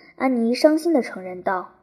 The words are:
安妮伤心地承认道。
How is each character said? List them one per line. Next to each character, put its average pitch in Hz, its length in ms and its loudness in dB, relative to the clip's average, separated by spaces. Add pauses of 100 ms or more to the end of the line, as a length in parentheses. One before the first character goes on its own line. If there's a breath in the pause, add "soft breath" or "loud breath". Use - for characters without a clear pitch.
(160 soft breath)
安 262 220 0
妮 233 160 0
伤 302 240 4
心 320 160 0
地 269 80 4
承 - 200 -10
认 185 220 -12
道。 185 280 -4 (120)